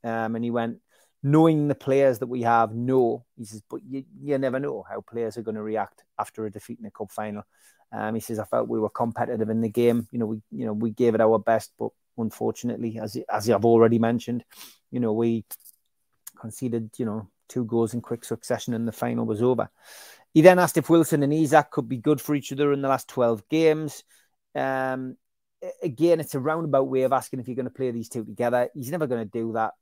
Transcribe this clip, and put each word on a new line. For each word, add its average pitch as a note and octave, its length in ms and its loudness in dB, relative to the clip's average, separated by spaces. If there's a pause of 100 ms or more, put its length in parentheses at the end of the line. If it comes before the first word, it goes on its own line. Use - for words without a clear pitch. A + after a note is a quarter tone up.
Um, A2+ 320 -4
and A#2 80 -4
he A#2 80 -4
went, A#2 260 -4 (420)
"Knowing D3+ 460 4
the C#3+ 80 0
players C3+ 460 2
that B2+ 80 -6
we B2 140 -4
have, A2+ 300 4
no." B2 520 2 (120)
He A#2+ 80 -14
says, G#2+ 240 -16
"But C3 200 -12
you, C3+ 160 -10 (180)
you C#3 160 -2
never C3 220 -2
know C#3 280 -8
how G2+ 120 -8
players A2+ 360 -6
are A#2 60 -8
gonna G#2+ 220 -6
react G#2+ 400 -6 (120)
after - 300 -8
a G2 60 -8
defeat A#2 260 -14
in G#2+ 80 -14
a G2+ 60 -14
cup G#2 180 -10
final." G#2 320 -8 (480)
Um, G#2+ 240 -6
he A2+ 60 -4
says, A2 180 -8
"I G#2+ 60 -8
felt A#2 240 -2
we A#2 100 -2
were G#2+ 100 0
competitive A#2 600 -4
in A2+ 120 0
the A2 60 0
game. A#2 440 2
You A#2+ 80 -4
know, A2 60 0
we, A2 140 -6 (120)
you B2+ 120 -8
know, A2 100 -4
we A2 180 -2
gave A#2 240 2
it A2+ 40 2
our A2 200 6
best, A2+ 360 0
but A2+ 140 -6 (260)
unfortunately, A2+ 840 -6
as, A2 180 -8 (100)
as G#2+ 220 -2
I've G2+ 140 4
already A2+ 340 8
mentioned, A#2 460 -2 (480)
you B2+ 80 -6
know, A2+ 120 -2
we A#2 320 0 (960)
conceded, A2+ 580 -6
you B2+ 60 -2
know, G#2+ 240 -6 (200)
two B2+ 160 -4
goals A2+ 300 0
in A#2+ 60 -2
quick - 240 -8
succession - 500 -6
and A#2 120 -4
the A2 60 -4
final A#2 340 -4
was A2 160 -2
over." B2 280 2 (640)
He D#3+ 80 6
then F3+ 200 10
asked E3+ 160 2
if D3+ 120 0
Wilson D#3+ 360 4
and C#3+ 100 2
Isak D3+ 380 4
could A#2+ 160 -4
be B2+ 80 -4
good C#3 240 0
for D3 160 -2
each C#3 160 -6
other C#3+ 200 0
in C#3 80 0
the C3+ 80 -2
last C3 200 0
twelve A#2 400 0
games. D#3 560 0 (500)
Um, C3 640 -4 (440)
a-, - 220 -12
again, D#3+ 340 2
it's D3 160 -8
a C3+ 60 -2
roundabout D3 440 0
way C3 180 0
of C3 100 2
asking C3 280 -2
if A#2 60 -12
you're B2 100 -8
gonna B2+ 120 -6
play B2+ 220 -4
these A#2 180 -8
two A2+ 160 -8
together. A#2+ 480 -2
He's C3 180 -12
never D#3+ 160 -4
gonna A#2 200 -4
do A2+ 260 -6
that. A2 300 -2